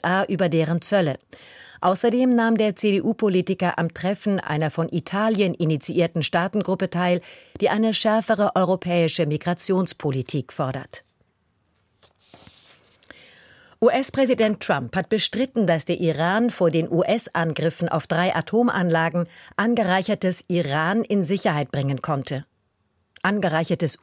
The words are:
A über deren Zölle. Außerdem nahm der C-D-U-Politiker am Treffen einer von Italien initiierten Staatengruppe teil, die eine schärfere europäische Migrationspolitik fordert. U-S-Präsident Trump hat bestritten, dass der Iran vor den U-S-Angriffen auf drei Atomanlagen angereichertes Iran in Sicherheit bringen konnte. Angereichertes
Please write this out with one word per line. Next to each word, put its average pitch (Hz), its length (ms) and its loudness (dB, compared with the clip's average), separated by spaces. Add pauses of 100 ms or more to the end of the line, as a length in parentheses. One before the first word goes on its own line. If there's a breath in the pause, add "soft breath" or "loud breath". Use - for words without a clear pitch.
A 185 200 0
über 180 260 0
deren 160 320 0
Zölle. 180 340 0 (640 loud breath)
Außerdem 240 540 2
nahm 226 220 2
der 214 200 0
C-D-U-Politiker 190 1040 0
am 170 140 -2
Treffen 196 480 -2
einer 151 300 -2
von 165 180 -2
Italien 196 680 0
initiierten 160 680 0
Staatengruppe 185 640 -2
teil, 180 320 0 (400 loud breath)
die 202 80 2
eine 220 240 2
schärfere 214 640 2
europäische 175 720 2
Migrationspolitik 151 1300 -2
fordert. 131 500 -6 (2750 loud breath)
U-S-Präsident 240 800 2
Trump 139 340 -4
hat 190 140 -2
bestritten, 220 560 -2
dass 165 180 2
der - 160 -2
Iran 175 480 0
vor 175 220 2
den 165 200 0
U-S-Angriffen 165 1000 0
auf - 160 -2
drei 175 280 0
Atomanlagen 170 920 0 (280 loud breath)
angereichertes 190 920 0
Iran 170 560 0
in 202 200 0
Sicherheit 156 460 0
bringen 139 300 -2
konnte. 139 460 -6 (760)
Angereichertes 170 800 0